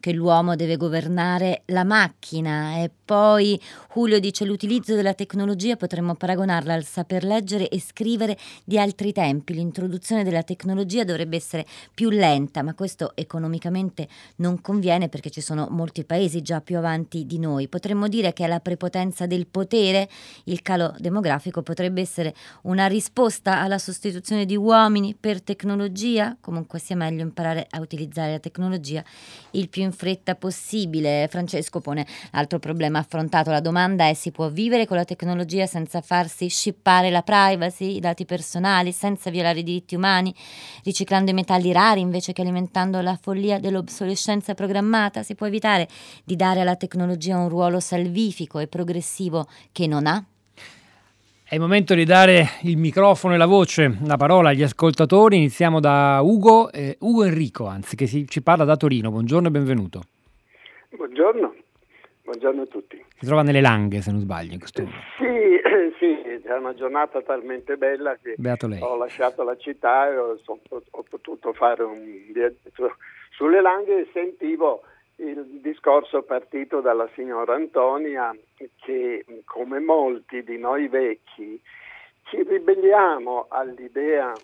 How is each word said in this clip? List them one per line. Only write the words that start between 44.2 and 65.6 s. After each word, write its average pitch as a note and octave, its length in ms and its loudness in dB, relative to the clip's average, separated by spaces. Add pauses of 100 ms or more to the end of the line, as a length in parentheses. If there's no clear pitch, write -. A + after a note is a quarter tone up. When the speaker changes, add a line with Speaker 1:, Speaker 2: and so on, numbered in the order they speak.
Speaker 1:
programmata? G3+ 680 0
Si G#3 120 -12
può A3 120 -8
evitare G3+ 400 0 (360)
di F#3 120 -4
dare F#3 260 2
alla F3+ 140 2
tecnologia F3+ 600 -2
un F3 120 0
ruolo F3 300 0
salvifico F3 800 -4
e D3+ 80 -4
progressivo E3+ 800 -4 (240)
che F3 160 -2
non D3 200 0
ha?" F#3+ 160 0 (1300)
Speaker 2:
È D#3 60 -4
il D#3+ 60 0
momento F#3 340 4
di E3 100 6
dare F#3 400 10 (180)
il E3+ 140 2
microfono F3+ 560 4
e F3 40 4
la E3+ 100 6
voce, E3 580 4
la D3 120 2
parola D#3+ 320 6
agli C#3 120 4
ascoltatori. E3 760 6
Iniziamo D#3+ 420 2
da C#3+ 420 4
Ugo, A3 500 6
eh, C#3+ 280 -8
Ugo A3+ 240 2
Enrico, D#3+ 420 0
anzi, G2 300 -8
che C3 100 0
si, C3+ 220 -2
ci - 160 -6
parla E3 220 6
da D3+ 120 4
Torino. B2+ 320 2
Buongiorno A#2 380 2
e E3 40 2
benvenuto. B2+ 520 -2 (880)
Speaker 3:
Buongiorno, D#3+ 640 0 (680)
buongiorno B2+ 380 -2
a C3+ 60 -6
tutti. - 360 -14 (140)
Speaker 2:
Si - 80 -12
trova D3+ 160 2
nelle C#3+ 200 4
Langhe, G#2 400 4
se G2 100 -4
non G#2 80 0
sbaglio, E2+ 340 -8
in F2+ 60 -12
questo - 240 -10
momento. - 180 -12 (160)
Speaker 3:
Sì, C4 80 -4
<laughs> A#3+ 320 4
eh, F#3+ 400 2